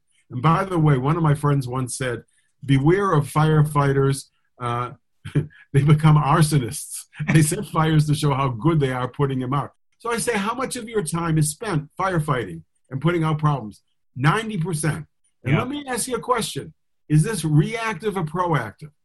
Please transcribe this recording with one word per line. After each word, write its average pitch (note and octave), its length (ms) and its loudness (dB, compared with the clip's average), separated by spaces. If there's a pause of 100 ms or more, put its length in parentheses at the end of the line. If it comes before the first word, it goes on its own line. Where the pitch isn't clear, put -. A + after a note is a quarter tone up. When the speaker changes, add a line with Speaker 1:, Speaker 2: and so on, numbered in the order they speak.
(300)
Speaker 1:
And A#2+ 120 -10
by E3+ 220 4
the F#3 160 -2
way, D3 180 4
one C#3+ 200 0
of E3 60 -2
my D3 120 4
friends C#3+ 320 0
once B2 300 -6
said, B2 260 -6 (420)
"Beware D#3+ 460 4
of D3+ 160 2
firefighters. D3 1000 2 (300)
Uh, B2 340 -6 (220)
<laughs> - 600 -8
they C#3 100 4
become D3+ 320 6
arsonists. D3 920 0 (260)
They D#3+ 80 8
set F3 240 0
fires D#3 420 2
to D3 80 2
show D3 180 0
how C3+ 140 0
good C#3 320 0
they C3 140 0
are B2 160 -4
putting C3+ 300 -4
them B2+ 140 -4
out." C#3 180 -4 (280)
So A#3 100 -8
I A#3 100 -2
say, A3+ 180 -2
"How G3+ 160 -4
much B3+ 240 -6
of A3 100 -12
your A3 160 -2
time E3 340 -2
is D#3 120 2
spent F3 400 -6 (100)
firefighting C#3+ 600 -2 (280)
and B2+ 120 -8
putting E3 240 0
out D#3 140 0
problems?" C3+ 420 -2 (340)
Ninety G#3 420 0
percent. D#3+ 480 -4 (380)
And C3 100 0
Speaker 2:
Yeah. G3+ 60 4
Speaker 1:
let B3 100 -4
me D4 180 -8
ask B3 200 -4
you B3 80 -4
a G#3+ 40 -2
question. D#3+ 540 -4 (360)
Is D#3 140 6
this G#3 200 -4
reactive G#3 720 0
or F#3+ 80 -2
proactive? D3+ 680 -4 (140)